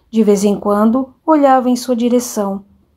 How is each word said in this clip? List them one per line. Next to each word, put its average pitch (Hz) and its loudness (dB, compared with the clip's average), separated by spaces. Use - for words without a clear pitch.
De 220 0
vez 202 2
em 202 0
quando, 214 -2
olhava 262 2
em 247 0
sua 247 -4
direção, 226 -4